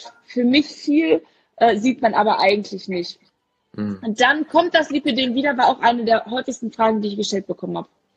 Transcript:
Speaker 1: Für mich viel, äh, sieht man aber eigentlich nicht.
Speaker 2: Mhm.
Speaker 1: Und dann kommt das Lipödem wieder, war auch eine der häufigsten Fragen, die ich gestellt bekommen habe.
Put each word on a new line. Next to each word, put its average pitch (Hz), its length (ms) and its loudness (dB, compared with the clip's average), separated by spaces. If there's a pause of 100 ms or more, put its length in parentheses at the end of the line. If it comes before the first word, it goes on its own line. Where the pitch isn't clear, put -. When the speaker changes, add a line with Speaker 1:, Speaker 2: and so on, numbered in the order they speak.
(240)
Speaker 1:
Für 247 200 -2
mich 269 240 4
viel, 320 520 0 (360)
äh, 226 200 4
sieht 233 240 0
man 226 140 0
aber 208 260 2
eigentlich 196 480 -2
nicht. 175 300 -6 (580)
Speaker 2:
Mhm. 208 260 -6
Speaker 1:
Und 226 200 -4
dann 294 240 2
kommt 330 280 2
das 311 140 0
Lipödem 262 460 -2
wieder, 262 240 -2
war 240 100 4
auch 262 120 0
eine 240 240 2
der 220 200 2
häufigsten 240 480 -8
Fragen, 220 300 0
die 214 60 -2
ich 202 100 -8
gestellt 202 280 -4
bekommen 175 300 -8
habe. 165 120 -10 (280)